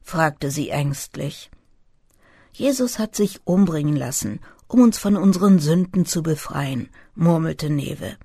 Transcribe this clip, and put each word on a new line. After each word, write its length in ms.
fragte 500
sie 200
ängstlich. 800
Jesus 460
hat 180
sich 280
umbringen 520
lassen, 440
um 120
uns 180
von 180
unseren 420
Sünden 480
zu 160
befreien, 680
murmelte 560
Newe. 540